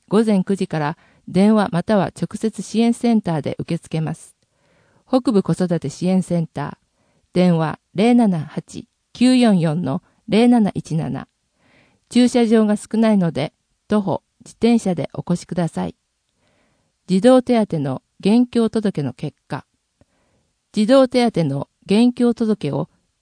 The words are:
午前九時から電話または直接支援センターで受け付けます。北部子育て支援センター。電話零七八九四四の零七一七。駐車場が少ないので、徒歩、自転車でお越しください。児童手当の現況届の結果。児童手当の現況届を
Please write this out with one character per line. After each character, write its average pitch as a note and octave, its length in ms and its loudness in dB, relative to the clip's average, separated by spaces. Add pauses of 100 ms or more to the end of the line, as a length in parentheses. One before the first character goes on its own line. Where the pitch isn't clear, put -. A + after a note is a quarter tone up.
午 A3 160 2
前 G#3 180 0
九 G3 140 -2
時 F#3 100 -4
か D#3 120 -6
ら D3+ 180 -4 (300)
電 G3+ 280 4
話 G#3 160 2
ま E3+ 120 -2
た A3 160 0
は E3+ 80 0
直 - 320 -8
接 G#3+ 240 -6
支 - 180 -4
援 A#3 140 2
セ A#3 180 0
ン A3 80 2
タ E3 160 -4
ー D3 60 -4
で B2+ 160 -8
受 E3 180 -6
け - 60 -8
付 - 160 -8
け - 20 -2
ま D#3 140 -6
す。 - 200 -20 (720)
北 C4 260 0
部 G3 100 2
子 - 100 -2
育 F3 260 -2
て C3+ 120 -8
支 - 160 -8
援 F#3 160 2
セ E3+ 180 -2
ン D#3+ 60 -4
タ - 160 -10
ー。 - 140 -10 (580)
電 F3 240 2
話 D#3+ 200 -4 (160)
零 A#3 200 2
七 G#3 260 2
八 - 480 -12 (240)
九 B3+ 240 2
四 A3 240 4
四 D#3+ 220 -2
の E3 200 -6 (260)
零 A3 200 4
七 A3+ 260 4
一 D3+ 220 -6
七。 D3+ 320 -6 (800)
駐 B3 200 4
車 A#3+ 180 2
場 A3 180 4
が G#3 120 0
少 - 200 -8
な A3 160 2
い G3+ 60 4
の E3+ 120 2
で、 D3 220 -6 (340)
徒 G#3 140 0
歩、 F#3+ 220 -4 (180)
自 - 120 -20
転 A#3 260 2
車 F#3+ 160 -2
で - 180 -8
お - 80 -10
越 - 220 -4
し - 20 -20
く - 100 -12
だ E3 140 -2
さ F3+ 180 -8
い。 - 80 -10 (1120)
児 F#3 140 0
童 B3+ 220 4
手 A#3 240 0
当 E3 120 -6
の C3 240 -6 (180)
現 A#3+ 300 2
況 A3+ 200 -2
届 G3+ 320 -4
の B2+ 100 -6
結 - 240 -12 (100)
果。 C3+ 200 -12 (1080)
児 G#3 140 0
童 C4 220 4
手 A#3+ 220 0
当 E3 140 -2
の C#3 240 -6 (160)
現 A#3+ 320 2
況 A#3+ 160 0
届 G#3+ 380 -2
を C#3 180 -6 (340)